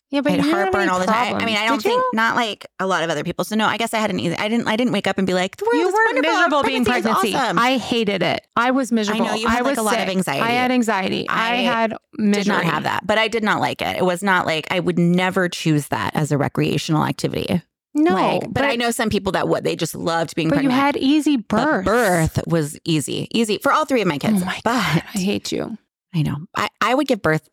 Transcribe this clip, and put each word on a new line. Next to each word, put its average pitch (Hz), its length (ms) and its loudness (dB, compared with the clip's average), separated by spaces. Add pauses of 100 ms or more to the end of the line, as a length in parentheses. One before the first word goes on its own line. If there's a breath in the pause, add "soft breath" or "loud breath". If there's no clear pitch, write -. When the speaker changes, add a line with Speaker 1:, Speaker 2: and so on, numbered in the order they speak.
(100)
Speaker 1:
Yeah, 285 100 0
but 277 120 2
Speaker 2:
I 285 40 0
had - 0 -
Speaker 1:
you 277 80 2
didn't 294 100 2
have 392 80 0
Speaker 2:
heartburn - 200 0
Speaker 1:
any 190 80 2
Speaker 2:
all 185 100 2
the 185 60 0
time. 220 80 2
I 240 160 2
Speaker 1:
problems, - 160 -2
Speaker 2:
mean, 220 100 0
I 214 100 0
don't 233 160 2
Speaker 1:
did 370 60 0
Speaker 2:
think, 480 120 2
Speaker 1:
you? 508 140 0
Speaker 2:
not 220 220 2
like 220 300 -2 (120)
a 190 80 -2
lot 180 160 2
of 165 80 0
other 151 140 -2
people. 175 200 -4
So 214 120 -4
no, 214 100 2
I 208 100 0
guess 226 160 -4
I 226 60 0
had 214 120 0
an 185 100 -2
easy, 180 160 -2
I 208 120 -2
didn't, 233 200 0
I 220 80 0
didn't 226 160 2
wake 196 160 0
up 190 100 -2
and 190 80 0
be 180 80 2
like, 185 220 -2
"The - 80 -8
world 466 160 2
Speaker 1:
You 359 80 2
Speaker 2:
is 370 40 -2
Speaker 1:
were 427 140 4
Speaker 2:
wonderful. 330 260 0
Speaker 1:
miserable 349 300 2
being 262 220 0
Speaker 2:
Pregnancy 226 240 0
is 214 240 0
Speaker 1:
pregnancy. - 40 -2
Speaker 2:
awesome." 214 220 0
Speaker 1:
I 254 200 2
hated 208 440 -2
it. - 240 -2 (100)
I 233 140 2
was 262 220 0
miserable. 214 320 0
Speaker 2:
I - 20 0
know, 214 80 -2
you 220 140 -2
had, 226 100 2
Speaker 1:
I 247 40 0
Speaker 2:
like, 262 80 0
Speaker 1:
was 285 80 0
Speaker 2:
a 226 40 0
lot 214 120 2
of 220 60 0
Speaker 1:
sick. 185 160 -4
Speaker 2:
anxiety. 160 260 -2
Speaker 1:
I 226 80 0
had 247 200 0
anxiety. 208 580 0
I 226 240 -2
Speaker 2:
I 240 40 0
Speaker 1:
had 226 340 0
Speaker 2:
did - 80 -10 (260)
Speaker 1:
misery. 202 300 2
Speaker 2:
not 180 100 0
have 156 200 -2
that, - 220 -2
but 208 120 2
I 220 80 2
did 220 160 -4
not 185 180 2
like 127 220 -2
it. 90 140 -4
It - 80 0
was 180 180 0
not 190 240 2
like, 156 240 -2
I 185 80 -2
would 170 200 0
never 180 500 2
choose 151 400 0
that 107 260 -6
as 151 160 0
a 147 80 2
recreational 151 680 0
activity. - 560 -2 (320)
Speaker 1:
No, 311 220 4
Speaker 2:
Like, 247 280 0 (120)
but 247 100 0
I 277 100 2
Speaker 1:
but 233 40 -2
Speaker 2:
know 233 140 0
some 226 180 -2
people 196 220 -2
that 160 160 0
would, 156 160 0
they 160 100 -2
just 170 220 -6
loved 165 400 -2
being 160 120 0
Speaker 1:
But 277 140 2
you 277 60 2
Speaker 2:
pregnant. 254 120 2
Speaker 1:
had 277 160 2
easy 294 420 2
Speaker 2:
But 214 260 0
Speaker 1:
birth. 269 200 0
Speaker 2:
birth 190 640 2
was 156 380 -2
easy. 156 480 -2
Easy 214 260 0
for 269 140 0
all 311 120 2
three 269 160 0
of 202 60 0
my 156 100 0
kids. 180 260 0
Speaker 1:
Oh - 20 -6
my 180 180 -6
Speaker 2:
But 226 120 0
Speaker 1:
God, 165 280 0 (100)
I 214 60 -4
hate 202 320 -2
you. - 260 -4 (380)
Speaker 2:
I 160 80 2
know. 147 140 -2 (200)
I, - 120 -2 (120)
I 220 140 2
would 285 140 2
give 220 120 0
birth 156 320 0